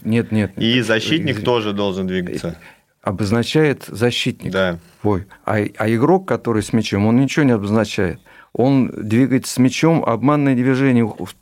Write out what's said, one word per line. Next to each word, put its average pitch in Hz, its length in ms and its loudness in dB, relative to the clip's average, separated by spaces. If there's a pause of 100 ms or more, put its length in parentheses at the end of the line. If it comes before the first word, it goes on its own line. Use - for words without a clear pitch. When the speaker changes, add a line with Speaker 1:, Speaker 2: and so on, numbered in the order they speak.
Speaker 1:
Нет, 113 280 0
нет. 107 260 0
Speaker 2:
И 117 240 2
защитник 131 520 -2
Speaker 1:
Извини. 107 120 -6
Speaker 2:
тоже 110 280 0
должен 98 340 -2
двигаться. 90 500 -6 (440)
Speaker 1:
Обозначает 117 840 0
защитник. 98 640 -4
Speaker 2:
Да. 92 260 0 (260)
Speaker 1:
Вой. 101 220 0 (200)
А, 107 120 0 (200)
а 110 120 -2
игрок, 156 380 2
который 113 360 -2
с - 100 -8
мячом, 107 320 0
он 113 120 4
ничего 139 280 0
не 131 80 4
обозначает. 104 640 -2 (320)
Он 131 420 2
двигается 120 600 0
с - 40 -6
мячом, 135 460 2
обманное 135 520 2
движение, 127 500 2
у-, 95 220 -8 (140)